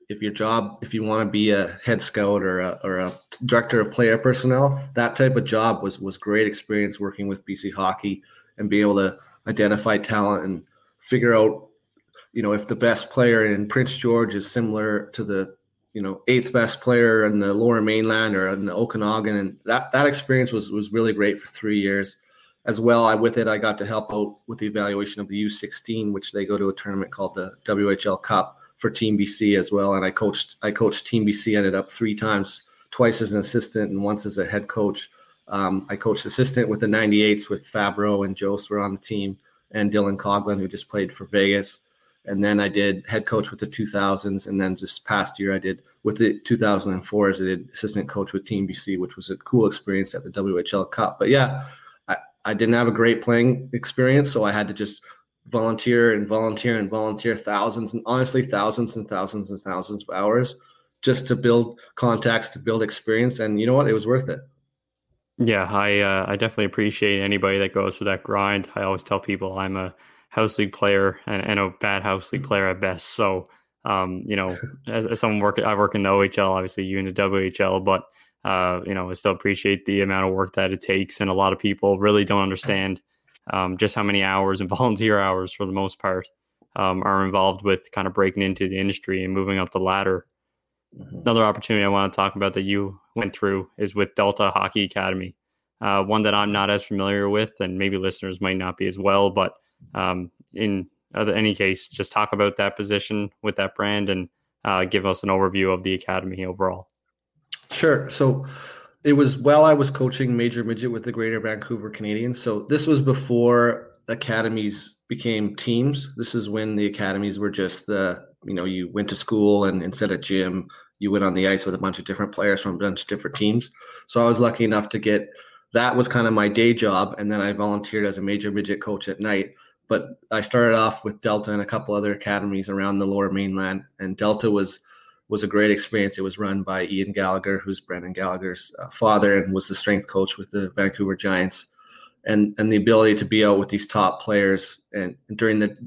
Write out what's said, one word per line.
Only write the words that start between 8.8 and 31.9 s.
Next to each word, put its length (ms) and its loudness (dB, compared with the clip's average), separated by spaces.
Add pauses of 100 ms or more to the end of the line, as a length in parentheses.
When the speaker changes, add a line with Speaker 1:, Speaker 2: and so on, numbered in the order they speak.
Speaker 1:
to 220 2 (280)
identify 520 2
talent 480 0
and 180 -6 (360)
figure 360 2
out, 320 4 (640)
you 100 -4
know, 120 0
if 120 -2
the 120 -4
best 320 2
player 360 4
in 220 0
Prince 300 0
George 380 2
is 140 -4
similar 580 -2
to 180 -8
the, 320 -4 (340)
you 100 -8
know, 280 -6
eighth 240 2
best 260 2
player 460 4
in 140 2
the 140 2
Lower 280 4
Mainland 560 2
or 100 2
in 160 -2
the 100 -4
Okanagan. 640 0
And 300 -4
that, 260 -2
that 160 4
experience 460 0
was, 180 -4
was 220 -4
really 180 2
great 260 0
for 120 -18
three 320 -2
years. 340 -2 (500)
As 140 -2
well, 260 6
I, 100 6
with 220 2
it, 120 0
I 80 0
got 220 -2
to 60 -6
help 280 -6
out 240 -4 (100)
with 120 -12
the 80 -4
evaluation 520 -4
of 80 -8
the 80 -10
U 140 -2
sixteen, 640 -6
which 180 -8
they 140 -4
go 120 -2
to 120 0
a 40 -4
tournament 380 -8
called 220 -8
the 180 -8 (140)
W 260 2
H 140 -2
L 100 0
Cup 420 -2 (200)
for 120 -2
Team 280 0
B 80 2
C 320 2
as 120 0
well. 260 2
And 100 0
I 60 -2
coached, 500 -2
I 100 -2
coached 340 0
Team 200 0
B 80 2
C, 240 0
ended 180 2
up 160 -4